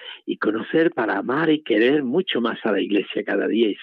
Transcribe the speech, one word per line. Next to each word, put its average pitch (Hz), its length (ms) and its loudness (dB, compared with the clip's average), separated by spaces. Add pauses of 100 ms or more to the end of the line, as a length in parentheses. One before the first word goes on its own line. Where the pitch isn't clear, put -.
(240)
y - 140 -4
conocer 113 540 0
para 104 260 -2
amar 139 320 0
y 156 120 2
querer 123 420 4
mucho 135 360 0
más 110 240 -2
a 110 80 0
la 98 80 0
Iglesia 98 440 -2
cada 101 240 -2
día 107 200 2
y 98 140 -4